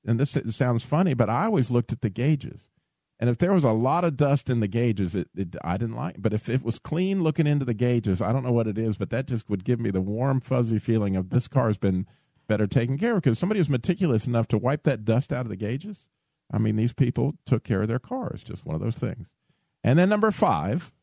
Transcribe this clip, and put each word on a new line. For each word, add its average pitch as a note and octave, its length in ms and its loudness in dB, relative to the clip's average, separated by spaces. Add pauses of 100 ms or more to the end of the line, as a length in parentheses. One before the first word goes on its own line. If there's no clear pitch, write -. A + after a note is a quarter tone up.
And A2+ 160 0
this, D3 160 0
it A2+ 160 -2
sounds B2 300 0
funny, D#3+ 320 0
but A#2 160 2
I C3+ 160 0
always D3+ 240 0
looked A#2+ 220 0
at A2+ 80 -6
the G#2+ 100 -2
gauges. C3 580 -4 (540)
And A#2+ 80 2
if A#2 80 -2
there F3+ 140 2
was F3+ 100 4
a C3 80 4
lot B2+ 320 2
of E3 140 0
dust C#3+ 340 2
in B2 80 2
the A2 80 0
gauges, G2+ 480 0
it, F#2 220 -2
it, F2 260 -6
I E2+ 140 -4
didn't A2+ 180 -4
like B2+ 220 -8
it. G2+ 60 -14
But G#2 100 0
if G#2+ 160 -4
it B2+ 160 -2
was A2+ 160 -4
clean F#3 420 -2
looking D#3 240 2
into D3 180 2
the B2 80 -2
gauges, A2 480 0
I G#2 120 0
don't C3 100 0
know B2 80 -4
what A#2 160 2
it G#2 100 -4
is, A2 200 -2
but G2+ 140 -6
that B2+ 180 -4
just A#2 200 -6
would G2 140 -2
give A#2+ 160 0
me A2 140 -2
the F#2 80 0
warm, A#2+ 400 -2
fuzzy A#2 400 0
feeling G#2+ 340 2
of F#2 160 -2
this - 160 0
car's A2+ 320 2
been F#2+ 300 0 (400)
better G#2+ 180 2
taken A#2+ 320 0
care A3+ 180 0
of, F3 60 2
'cause A#2 160 2
somebody G#3 220 0
was D3+ 80 2
meticulous C#3+ 580 0
enough A#2 220 0
to A2 100 2
wipe C3 240 -2
that A2+ 220 0
dust A2+ 280 2
out B2+ 140 -4
of C#3+ 40 -10
the G2+ 60 -6
gauges. C3+ 480 -8 (460)
I G#2 80 -2
mean, G#2+ 160 2
these A2+ 180 0
people B2+ 420 0 (120)
took A2+ 160 0
care G2 200 0
of G#2+ 60 0
their A#2+ 120 -2
cars. - 420 -8
Just - 240 -14
one D2+ 80 -6
of D#2+ 80 -4
those A2+ 140 -4
things. - 320 -8 (560)
And C#3+ 160 6
then F#3 80 4
number G#3 240 2
five A2+ 600 0 (100)